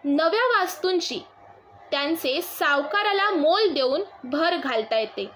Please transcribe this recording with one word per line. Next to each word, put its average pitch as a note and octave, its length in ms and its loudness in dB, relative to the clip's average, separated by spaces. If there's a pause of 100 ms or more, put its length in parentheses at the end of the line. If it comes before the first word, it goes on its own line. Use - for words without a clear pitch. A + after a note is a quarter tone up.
नव्या F4+ 560 2
वास्तूंची F4+ 600 -2 (720)
त्यांचे D4 500 -2
सावकाराला G4 880 0
मोल F#4 400 4
देऊन C4+ 340 0 (200)
भर D#4+ 340 0
घालता A3+ 420 -2
येते. G#3+ 260 -6 (100)